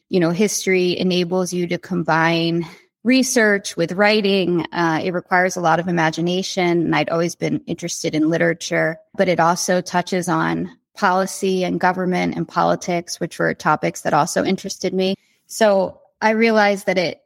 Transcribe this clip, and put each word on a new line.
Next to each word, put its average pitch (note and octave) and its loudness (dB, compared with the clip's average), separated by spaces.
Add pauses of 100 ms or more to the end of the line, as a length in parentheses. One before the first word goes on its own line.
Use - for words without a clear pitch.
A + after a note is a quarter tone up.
you F3+ 2
know, E3 4
history F#3 0
enables F3+ 0
you F3 -2
to F3 -2
combine E3 0 (380)
research A3+ 2
with E3+ -2
writing. G3 2
Uh, E3 0
it F3+ -2
requires F3+ -4
a F#3 -8
lot E3 2
of F3 -4
imagination, F3 0
and D#3 0
I'd D3+ 0
always E3 -2
been D3+ -4
interested E3 -6
in D#3 0
literature, E3 -2 (160)
but F#3+ 0
it E3 2
also F3+ 2
touches F3 -2
on E3 -2 (240)
policy F#3+ 0
and F3+ -2
government F3+ 0
and E3+ -4
politics, E3+ -2
which E3+ -8
were E3 0
topics E3 -2
that E3+ -2
also E3 2
interested F#3+ -4
me. F#3+ 0 (320)
So G3 0 (200)
I A3 2
realized G#3+ 2
that F#3 0
it, E3+ -2